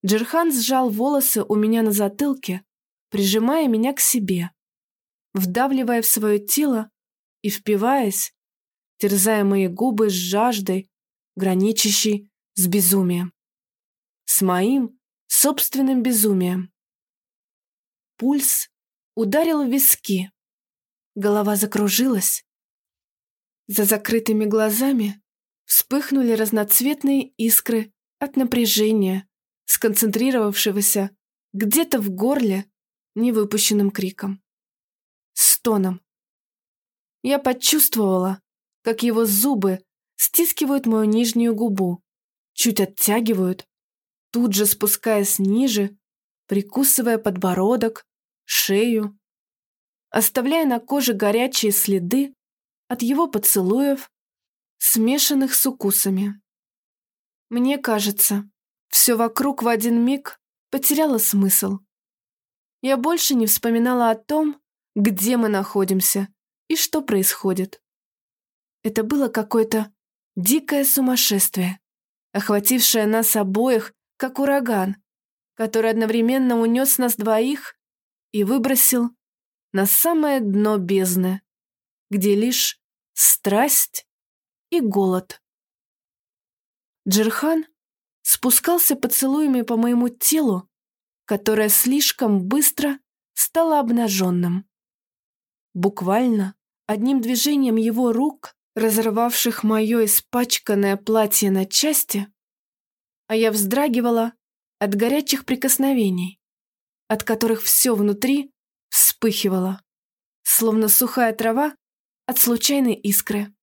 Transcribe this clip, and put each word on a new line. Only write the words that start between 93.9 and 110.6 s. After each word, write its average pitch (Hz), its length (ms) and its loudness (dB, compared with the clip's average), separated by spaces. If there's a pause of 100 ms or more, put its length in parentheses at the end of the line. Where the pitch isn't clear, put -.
Буквально 202 840 -2 (320)
одним 240 340 0
движением 254 540 0
его 233 380 0
рук, 285 420 -4 (200)
разрывавших 226 880 0
моё 220 420 2
испачканное 202 920 0
платье 208 540 0
на 190 140 0
части, 208 640 -2 (1000)
а 220 80 -2
я 220 160 2
вздрагивала 233 840 0 (460)
от 202 160 -2
горячих 269 500 -2
прикосновений, 247 960 0 (680)
от 214 160 -4
которых 226 400 -2
всё - 320 2
внутри 226 560 0 (380)
вспыхивало, 190 920 0 (640)
словно 220 440 2